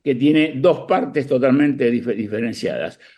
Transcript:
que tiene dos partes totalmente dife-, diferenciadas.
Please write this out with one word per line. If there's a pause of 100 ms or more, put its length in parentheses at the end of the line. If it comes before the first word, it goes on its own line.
que
tiene
dos
partes
totalmente
dife-,
diferenciadas. (180)